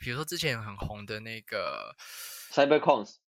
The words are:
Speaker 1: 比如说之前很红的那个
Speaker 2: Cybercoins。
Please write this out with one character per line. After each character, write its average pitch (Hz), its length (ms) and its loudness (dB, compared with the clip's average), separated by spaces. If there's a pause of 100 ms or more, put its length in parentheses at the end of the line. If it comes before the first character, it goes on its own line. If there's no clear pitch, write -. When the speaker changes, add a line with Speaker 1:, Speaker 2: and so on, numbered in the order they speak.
Speaker 1:
比 123 100 -4
如 123 60 -2
说 151 80 -2
之 170 120 -6
前 127 260 0
很 104 140 -8
红 104 300 -6
的 107 140 -6
那 113 200 -10
个 71 540 -4 (560)
Speaker 2:
Cybercoins。 143 640 6 (120)